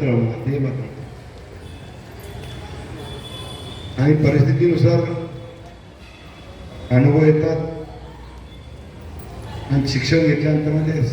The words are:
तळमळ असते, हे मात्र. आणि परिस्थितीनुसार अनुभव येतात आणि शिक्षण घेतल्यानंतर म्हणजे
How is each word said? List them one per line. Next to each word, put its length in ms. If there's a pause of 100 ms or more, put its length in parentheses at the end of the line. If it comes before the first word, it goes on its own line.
तळमळ 300
असते, 200
हे 80
मात्र. 240 (3250)
आणि 140
परिस्थितीनुसार 840 (2000)
अनुभव 280
येतात 340 (2250)
आणि 160
शिक्षण 300
घेतल्यानंतर 540
म्हणजे 300 (100)